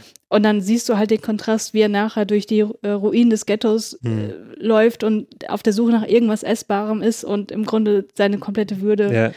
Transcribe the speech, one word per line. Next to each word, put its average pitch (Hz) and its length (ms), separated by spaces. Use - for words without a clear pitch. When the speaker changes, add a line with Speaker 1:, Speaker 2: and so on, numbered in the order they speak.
Speaker 1:
Und 208 140
dann 208 200
siehst 226 280
du 214 80
halt 214 140
den 220 100
Kontrast, 214 540
wie 214 60
er 214 80
nachher 208 360
durch 208 220
die, 214 180
äh, 202 80
Ruinen 208 400
des 220 160
Ghettos, 220 560
Speaker 2:
Mhm. 113 160
Speaker 1:
äh, 104 140
läuft 220 460
und 214 240
auf 214 120
der 214 120
Suche 233 180
nach 226 160
irgendwas 220 340
Essbarem 214 640
ist 226 200
und 208 280
im 214 140
Grunde 208 500
seine 202 240
komplette 202 420
Würde 208 320
Speaker 2:
Ja, 113 240